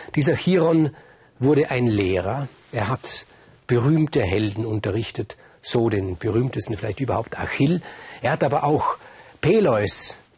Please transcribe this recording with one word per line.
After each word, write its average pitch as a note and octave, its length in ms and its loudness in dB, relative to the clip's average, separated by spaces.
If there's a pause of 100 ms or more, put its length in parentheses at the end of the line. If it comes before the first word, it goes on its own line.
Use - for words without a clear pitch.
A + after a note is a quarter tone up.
(160)
Dieser D3 200 2
Chiron E3 540 2 (500)
wurde C#3+ 300 4
ein B2 160 0
Lehrer. G#2 640 0 (240)
Er G#2 180 -4
hat - 360 -6 (420)
berühmte C#3+ 560 2
Helden G#2 420 -2
unterrichtet, G#2+ 720 -4 (240)
so A#2 280 0
den F#2+ 280 -2
berühmtesten A2+ 580 -2
vielleicht G#2+ 240 -6
überhaupt, A#2 400 -4
Achill. D#3+ 420 0 (400)
Er B2+ 100 0
hat D#3 120 0
aber C#3+ 200 0
auch D3 340 0 (420)
Peleus, D3 800 2 (200)